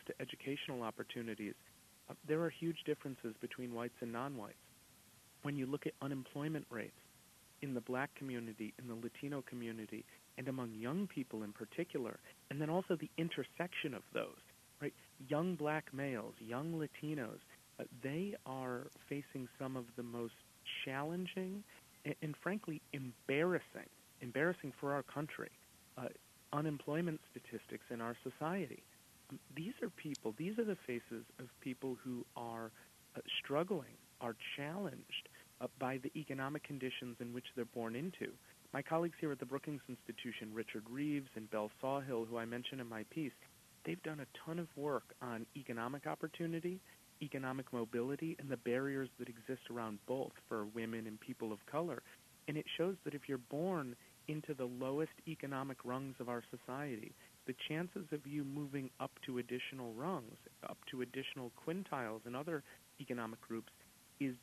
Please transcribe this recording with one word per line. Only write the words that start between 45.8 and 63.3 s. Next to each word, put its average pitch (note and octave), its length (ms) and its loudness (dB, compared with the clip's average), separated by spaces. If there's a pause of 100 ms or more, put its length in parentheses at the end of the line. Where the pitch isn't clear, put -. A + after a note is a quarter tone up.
opportunity, E3 720 0 (420)
economic C3+ 520 0
mobility, B2+ 680 2
and C#3+ 100 -4
the B2+ 80 4
barriers C3+ 520 4 (100)
that B2 80 -2
exist A#2 420 -4
around A2+ 380 0
both B2+ 240 4 (160)
for A2 180 2
women A2+ 420 0
and G#2+ 120 -6
people A#2 320 0
of G#2 140 -4
color. D#3+ 360 2 (460)
And D3+ 100 2
it D3+ 80 0 (120)
shows F3+ 260 6
that - 100 -2
if C#3+ 140 -6
you're C3+ 100 2
born D3 580 2 (320)
into D#3 260 0
the C3 120 2
lowest C3 460 2 (160)
economic C#3 560 0
rungs C3 360 0
of A#2+ 100 0
our A#2+ 200 2
society, B2+ 640 -2 (340)
the C3 80 0 (120)
chances E3 440 0
of D3 140 0
you D3 180 2
moving C#3 460 0 (100)
up C3+ 120 0 (140)
to B2+ 140 2
additional A#2+ 540 -2
rungs, C3 440 0 (260)
up - 140 -4 (140)
to B2+ 100 0
additional B2 500 -2 (160)
quintiles C3+ 580 0
in A#2+ 100 -2
other D3 280 0 (380)
economic A#2 400 0